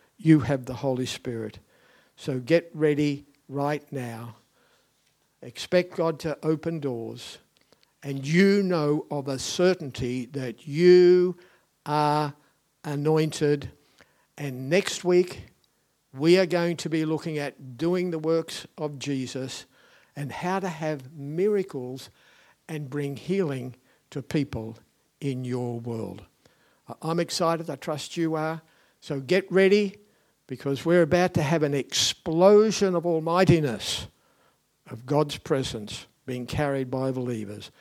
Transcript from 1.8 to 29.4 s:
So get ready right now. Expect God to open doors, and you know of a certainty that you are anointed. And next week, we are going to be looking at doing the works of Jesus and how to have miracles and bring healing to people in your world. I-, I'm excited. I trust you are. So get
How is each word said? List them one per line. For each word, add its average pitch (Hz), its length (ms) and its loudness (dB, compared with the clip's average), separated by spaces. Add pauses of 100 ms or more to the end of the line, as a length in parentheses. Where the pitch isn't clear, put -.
So 131 240 -6
get 165 340 2
ready 147 540 0 (200)
right 143 440 -4
now. 117 460 -10 (1040)
Expect 180 520 -2
God 165 260 -2
to 156 220 -6
open 160 360 -2
doors, 120 580 -8 (640)
and 139 240 -8
you 196 380 4
know 156 480 0
of 143 160 -4
a 135 100 -4
certainty 135 880 -2
that 131 400 -10
you 180 720 8 (480)
are 147 480 0 (500)
anointed. 147 840 0 (680)
And 131 320 -10
next 185 360 0
week, 180 400 2 (680)
we 165 280 4
are 190 80 2
going 170 300 0
to - 120 -8
be 156 160 -2
looking 156 320 -4
at 135 400 -10
doing 180 320 0
the 165 80 -4
works 160 480 -2 (140)
of 151 180 -6
Jesus 131 680 -6 (500)
and 143 160 -8
how 185 280 -4
to 185 80 -4
have 156 460 -6
miracles 151 960 -4 (580)
and 151 220 -10
bring 143 260 -6
healing 139 600 -4 (340)
to 135 140 -10
people 113 520 -4 (460)
in 127 240 -6
your 123 340 -6
world. 110 440 -8 (640)
I-, 120 140 -12
I'm 165 160 -2
excited. 170 500 -2
I 143 60 -8
trust 151 420 -8
you 160 160 0
are. 160 260 -4 (420)
So 143 180 -6
get 180 320 0